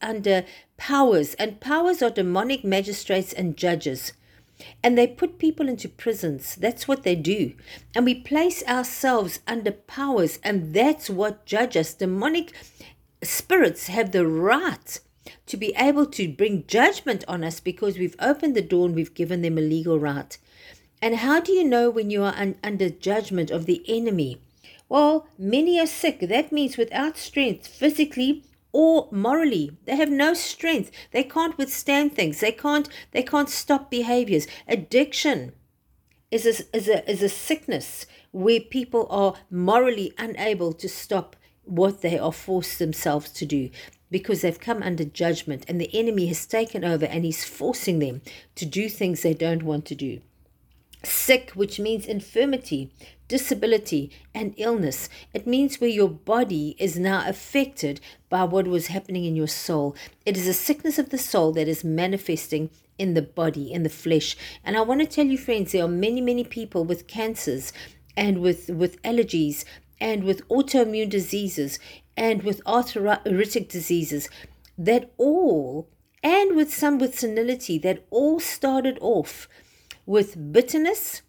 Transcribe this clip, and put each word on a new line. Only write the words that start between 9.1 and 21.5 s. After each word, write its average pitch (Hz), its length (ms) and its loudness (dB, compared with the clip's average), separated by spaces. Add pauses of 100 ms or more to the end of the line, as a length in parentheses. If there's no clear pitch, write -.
under 220 260 -4
powers, 233 720 -2
and 175 300 -2
that's 269 360 2
what 208 360 -4
judges. 165 480 0
Demonic 233 600 -2 (680)
spirits - 680 2
have 190 240 0
the 180 140 4
right 202 760 0 (460)
to - 120 -10
be 214 200 -4
able 285 280 4
to 202 240 -2
bring 196 380 0
judgment 247 600 2
on 170 160 -4
us 160 160 -6
because 185 380 -4
we've 180 220 -2
opened 285 360 2
the 208 60 2
door 175 240 2
and 170 100 0
we've 160 180 -2
given 170 280 -2
them 165 160 0
a 156 40 2
legal 160 380 2
right. 143 380 -4 (640)
And 226 160 0
how 277 240 2
do 359 100 0